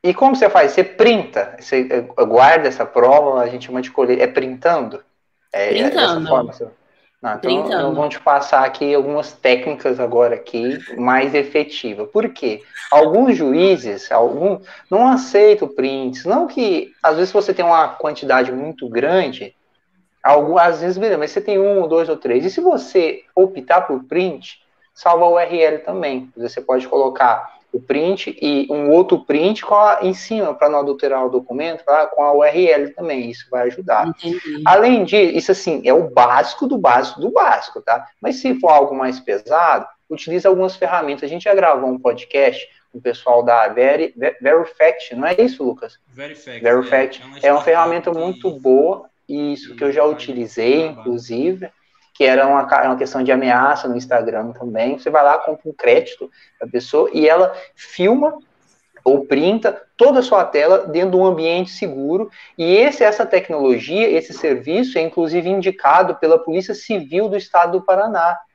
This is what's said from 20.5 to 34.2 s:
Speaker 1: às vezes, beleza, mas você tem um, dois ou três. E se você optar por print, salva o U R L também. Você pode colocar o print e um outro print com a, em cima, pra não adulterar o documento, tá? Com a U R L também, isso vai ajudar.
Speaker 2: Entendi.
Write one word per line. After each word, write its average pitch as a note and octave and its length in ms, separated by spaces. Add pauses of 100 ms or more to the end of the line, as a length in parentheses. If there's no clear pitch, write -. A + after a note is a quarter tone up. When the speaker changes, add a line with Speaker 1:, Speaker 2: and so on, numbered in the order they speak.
Speaker 1:
às E3+ 220
vezes, F3+ 180
beleza, G3+ 200
mas D3+ 140
você G3+ 100
tem G3+ 180
um, G3 300
dois E3 180
ou D#3 80
três. C3 300
E F#3+ 40
se E4+ 120
você A3+ 640 (120)
optar F#3 460
por C3+ 240
print, E3+ 560 (320)
salva E3+ 320
o E3+ 80
U F3 60
R E3+ 220
L D3+ 180
também. C#3+ 580
Você A#2+ 240
pode C3 260
colocar B2+ 720 (120)
o B2+ 80
print D3+ 600
e C#3+ 300
um D3 180
outro F3 340
print E3+ 400
com G#3 120
a, G#3 260
em F#3 100
cima, F#3 440
pra D3 140
não D3 100
adulterar C3+ 440
o B2+ 60
documento, C3 560
tá? D3 220
Com D3 160
a D3 100
U C#3+ 100
R E3 240
L C#3+ 280
também, C3 340
isso - 220
vai B2 160
ajudar. A#2+ 400
Speaker 2:
Entendi. E3 580